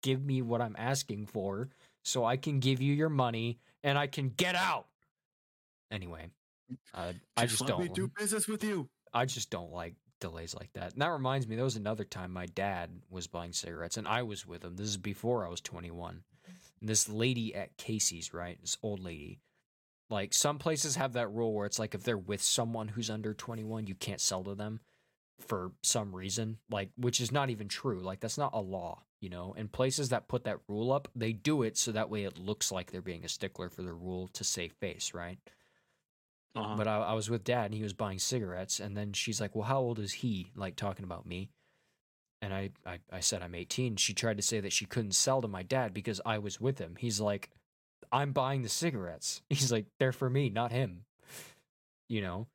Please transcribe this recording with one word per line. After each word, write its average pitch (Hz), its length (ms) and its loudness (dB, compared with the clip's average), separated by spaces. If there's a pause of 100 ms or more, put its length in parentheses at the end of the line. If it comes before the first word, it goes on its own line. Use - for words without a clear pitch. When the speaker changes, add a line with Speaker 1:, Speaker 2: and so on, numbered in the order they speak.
Speaker 1:
give 131 200 4
me 135 200 2
what 117 180 2
I'm 113 160 -2
asking 113 500 0
for 98 420 -2 (340)
so 123 220 2
I 117 120 6
can 139 220 2
give 131 220 6
you 139 120 4
your 151 160 4
money 117 480 2 (240)
and 143 160 6
I 143 100 4
can 135 220 0
get 180 260 2
out. 175 320 2 (1000)
Anyway, 87 380 -8 (680)
uh, 90 200 -4 (240)
I 117 80 6
Speaker 2:
Just 113 140 2
Speaker 1:
just 127 100 0
Speaker 2:
let 92 100 4
me 180 60 2
Speaker 1:
don't 170 100 -2
Speaker 2:
do - 240 0
business 208 280 2
with 214 160 -2
you. 196 260 0 (240)
Speaker 1:
I 120 120 6
just 127 240 -4
don't 87 220 -6
like 85 240 -6 (240)
delays 82 340 -6
like - 200 -12
that. 92 200 -6
And 131 80 -2
that 147 100 4
reminds 135 360 2
me, 110 80 -4
there 120 80 2
was 123 140 2
another 107 260 -2
time 92 300 -8
my 90 140 -4
dad 90 440 -2 (180)
was 92 160 -8
buying 85 280 -8
cigarettes 85 420 -4
and 107 120 -4
I 113 160 2
was 104 220 -6
with 87 200 -12
him. 87 100 -8
This 101 140 -4
is 101 80 0
before 104 500 0
I - 20 -6
was 87 120 -6
twenty-one. 87 600 -10 (600)
And 110 80 -4
this 107 180 6
lady 113 480 2
at 98 220 -6
Casey's, 101 560 0
right? 87 260 -6
This - 240 -4
old 104 160 -2
lady. 82 400 -8 (720)
Like, 101 240 0
some 147 260 6
places 156 380 2
have 135 160 2
that 117 180 0
rule 113 220 2
where 101 120 0
it's 101 140 -2
like, 107 160 -2
if 95 80 -4
they're 113 140 2
with 98 260 -2
someone 113 460 2
who's 107 200 -2
under 107 240 -2
twenty-one, 110 540 -4
you 95 80 -4
can't - 260 -4
sell 92 220 0
to 98 120 -4
them 107 260 -4 (580)
for 92 320 -2 (120)
some 104 300 2
reason, 107 440 -2 (120)
like, 98 280 0
which 123 240 2
is 113 100 0
not 139 180 4
even 107 200 -4
true. 101 320 0
Like, 92 180 -4
that's - 180 -2
not 143 160 2
a 110 60 2
law, 92 420 -4 (200)
you 95 80 -8
know? 90 280 -8
And 107 140 -6
places 131 380 2
that 120 180 0
put 120 160 0
that 104 240 -2
rule 110 240 2
up, 139 240 2
they 113 160 0
do 135 320 2
it 110 140 0
so - 160 2
that 110 160 2
way 104 160 -2
it 95 120 -6
looks 98 360 -2
like 90 180 -4
they're 92 100 -6
being 87 220 -6
a - 60 -8
stickler 92 400 -4
for - 120 -12
the 90 120 -6
rule 90 400 -6
to - 100 -6
save 87 300 -2
face, - 400 -4
right? 87 260 -8 (1160)
Speaker 2:
Uh-huh. 107 200 -2
Speaker 1:
But 107 140 2
I, 104 80 4
I 107 160 2
was 110 160 0
with 113 160 0
Dad 120 220 4
and 104 60 -4
he 107 100 -2
was 101 100 -2
buying 95 260 -2
cigarettes, 95 600 -2
and 101 160 -4
then 104 160 -2
she's 104 260 0
like, 107 160 -2
"Well, 110 120 0
how 135 120 4
old 120 200 2
is 101 120 -2
he?" 95 440 -2
Like, 95 200 -6
talking 98 300 -4
about 87 220 -8
me. 90 240 -6 (880)
And 98 120 -2
I, 98 180 -2 (140)
I, 87 140 -8 (120)
I 92 80 -6
said, 90 240 2
"I'm 87 120 -8
eighteen." 110 420 -2
She - 180 2
tried 113 220 2
to 104 60 -2
say 113 160 2
that 98 140 -2
she - 120 0
couldn't 107 280 -2
sell 135 280 6
to 117 60 0
my 98 160 -4
dad 120 300 2
because 101 320 -2
I 110 140 2
was 101 200 -6
with 135 200 0
him. 85 180 -6
He's 107 240 0
like, 101 300 0 (600)
"I'm 139 220 4
buying 135 300 2
the 113 60 -2
cigarettes." 98 760 -2
<laughs> - 40 -20
He's 139 220 4
like, 110 140 4 (140)
"They're 131 120 6
for 131 180 0
me, 135 200 4
not 117 240 0
him." 107 320 0 (1040)
You 110 120 2
know? 95 340 -4